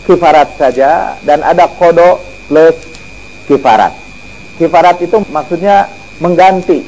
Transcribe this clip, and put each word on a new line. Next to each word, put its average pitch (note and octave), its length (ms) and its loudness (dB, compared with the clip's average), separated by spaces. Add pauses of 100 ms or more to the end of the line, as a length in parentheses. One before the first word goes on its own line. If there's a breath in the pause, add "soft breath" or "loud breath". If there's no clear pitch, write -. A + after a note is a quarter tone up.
kifarat D#3 560 2
saja, C#3 640 -2
dan D3 160 0
ada E3+ 240 0
kodok E3+ 560 2 (300)
plus D#3+ 260 2 (720)
kifarat. A#2+ 480 0 (640)
Kifarat E3+ 400 0
itu F3+ 320 -2
maksudnya F3+ 560 -2 (320)
mengganti. F3 680 0